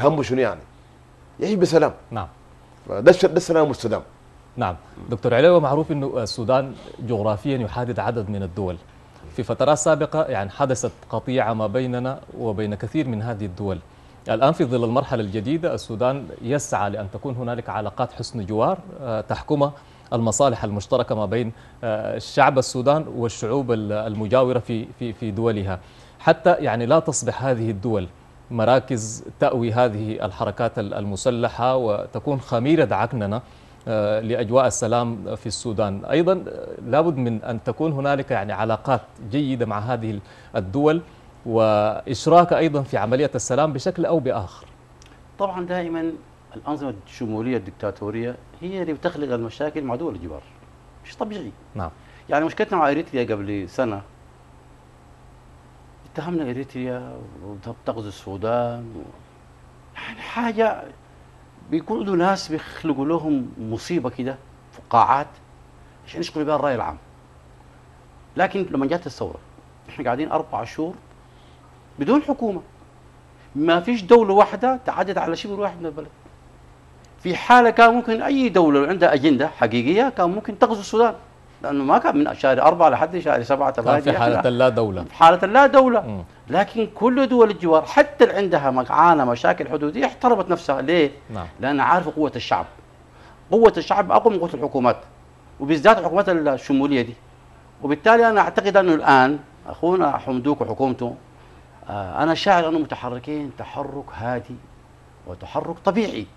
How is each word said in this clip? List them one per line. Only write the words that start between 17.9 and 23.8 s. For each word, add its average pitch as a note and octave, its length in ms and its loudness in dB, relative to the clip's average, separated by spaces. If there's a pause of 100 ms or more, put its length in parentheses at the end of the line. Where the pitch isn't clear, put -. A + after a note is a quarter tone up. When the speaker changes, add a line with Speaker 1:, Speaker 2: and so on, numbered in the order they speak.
Speaker 2:
حسن A2+ 340 -10
جوار، B2 320 0 (220)
آه، A2+ 200 -6
تحكمها C#3+ 520 -2 (400)
المصالح A#2 520 0
المشتركة A2+ 500 -2
ما G#2+ 120 -2
بين، A2+ 260 -4 (320)
آه، G#2+ 320 -4
الشعب C3+ 420 2
السودان C#3 460 0 (120)
والشعوب A#2+ 560 -4
ال-، G#2+ 200 -2